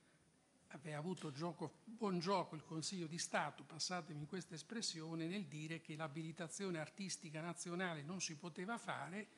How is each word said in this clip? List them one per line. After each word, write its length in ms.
aveva 300
avuto 320
gioco, 540
buon 340
gioco 360
il 100
Consiglio 420
di 120
Stato, 440
passatemi 640
questa 280
espressione, 720
nel 180
dire 360
che 160
l'abilitazione 800
artistica 640
nazionale 600
non 180
si 160
poteva 420
fare 480